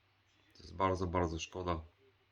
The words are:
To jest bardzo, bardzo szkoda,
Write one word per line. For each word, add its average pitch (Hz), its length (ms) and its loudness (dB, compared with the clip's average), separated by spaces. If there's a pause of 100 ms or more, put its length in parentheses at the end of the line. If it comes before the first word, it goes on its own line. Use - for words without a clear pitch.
(540)
To - 80 -20
jest 85 140 -16
bardzo, 92 300 2
bardzo 87 320 2
szkoda, 87 420 -4 (520)